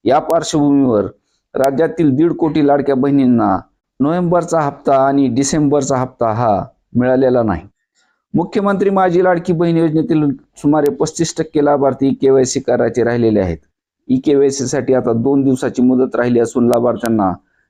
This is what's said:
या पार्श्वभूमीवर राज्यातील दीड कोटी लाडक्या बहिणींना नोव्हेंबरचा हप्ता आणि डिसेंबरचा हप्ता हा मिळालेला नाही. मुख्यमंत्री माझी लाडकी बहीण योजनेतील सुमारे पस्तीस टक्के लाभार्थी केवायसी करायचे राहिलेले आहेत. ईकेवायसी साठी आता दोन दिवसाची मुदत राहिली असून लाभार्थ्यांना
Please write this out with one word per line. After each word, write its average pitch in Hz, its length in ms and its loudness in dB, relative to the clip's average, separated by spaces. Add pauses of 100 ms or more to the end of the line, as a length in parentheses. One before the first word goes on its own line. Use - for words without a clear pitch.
या 131 160 2
पार्श्वभूमीवर 143 840 0 (500)
राज्यातील 147 600 0
दीड 160 180 0
कोटी 156 340 0
लाडक्या 139 280 0
बहिणींना 123 640 0 (400)
नोव्हेंबरचा 165 600 0
हप्ता 139 480 0
आणि 139 200 0
डिसेंबरचा 139 720 0
हप्ता 123 340 -4
हा 110 340 -2 (320)
मिळालेला 127 460 2
नाही. 90 180 -2 (720)
मुख्यमंत्री 196 560 -2
माझी 185 340 2
लाडकी 180 300 0
बहीण 165 240 0
योजनेतील 156 540 0
सुमारे 147 600 -2
पस्तीस 156 460 -4
टक्के 151 280 -2
लाभार्थी 135 480 0
केवायसी 135 460 0
करायचे 120 440 -2
राहिलेले 117 360 2
आहेत. 87 180 -2 (500)
ईकेवायसी 135 580 0
साठी 131 280 -2
आता 120 200 0
दोन 135 300 0
दिवसाची 131 380 -2
मुदत 127 340 2
राहिली 120 240 0
असून 120 280 0
लाभार्थ्यांना 113 680 0 (360)